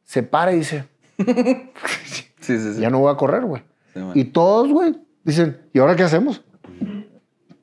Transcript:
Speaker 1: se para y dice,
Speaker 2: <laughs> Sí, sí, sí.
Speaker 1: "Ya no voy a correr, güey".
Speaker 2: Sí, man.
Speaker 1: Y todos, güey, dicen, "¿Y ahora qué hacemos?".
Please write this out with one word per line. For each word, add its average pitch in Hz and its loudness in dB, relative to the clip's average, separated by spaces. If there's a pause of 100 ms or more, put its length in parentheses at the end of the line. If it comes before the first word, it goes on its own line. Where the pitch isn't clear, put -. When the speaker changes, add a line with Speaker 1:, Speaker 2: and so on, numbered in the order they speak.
Speaker 1:
se - -4
para 170 0
y 175 2
dice, 147 -4 (340)
Speaker 2:
<laughs> 196 -2 (1160)
Sí, 120 -2
sí, 107 -6
sí. 110 -6
Speaker 1:
"Ya 113 0
no 131 2
voy 143 4
a 139 -4
correr, 143 0
güey". 151 -6 (300)
Speaker 2:
Sí, 92 -12
man. 92 -10
Speaker 1:
Y 135 2
todos, 208 2
güey, 320 2 (300)
dicen, 156 0 (140)
"¿Y - 2
ahora 147 6
qué 175 2
hacemos?". 185 0 (1200)